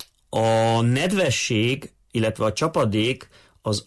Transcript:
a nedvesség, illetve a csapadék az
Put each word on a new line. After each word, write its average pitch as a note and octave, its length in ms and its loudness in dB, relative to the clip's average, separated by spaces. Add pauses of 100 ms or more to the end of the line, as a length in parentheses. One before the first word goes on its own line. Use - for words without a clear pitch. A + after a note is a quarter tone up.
(380)
a A2+ 440 2
nedvesség, C3 1120 0 (200)
illetve A2 340 -2
a G#2+ 80 0
csapadék B2+ 760 -2 (340)
az G#2+ 240 -4